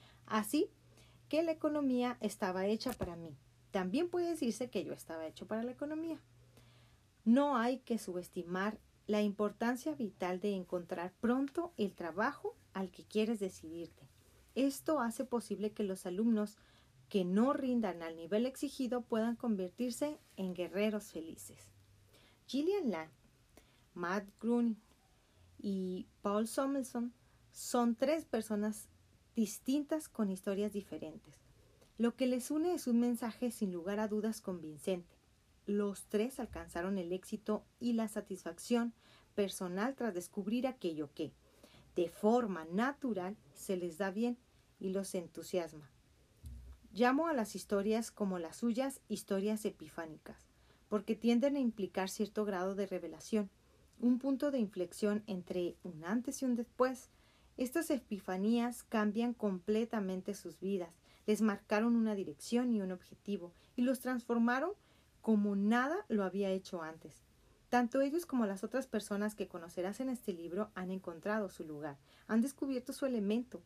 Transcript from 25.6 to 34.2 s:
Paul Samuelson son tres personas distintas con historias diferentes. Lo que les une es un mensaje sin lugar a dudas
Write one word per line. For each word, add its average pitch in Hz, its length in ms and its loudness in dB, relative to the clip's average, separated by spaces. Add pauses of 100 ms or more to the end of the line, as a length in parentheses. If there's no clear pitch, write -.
Paul 208 280 2
Samuelson 269 640 -2 (400)
son 240 420 2
tres 302 300 2
personas 214 640 -2 (440)
distintas 285 760 0
con 208 200 0
historias 196 440 -2
diferentes. 156 600 -8 (600)
Lo 233 200 2
que 254 100 2
les 247 240 0
une 320 220 2
es - 140 -4
un 233 120 6
mensaje 240 500 0
sin 202 220 -2
lugar 180 300 -2
a 220 80 0
dudas 214 320 0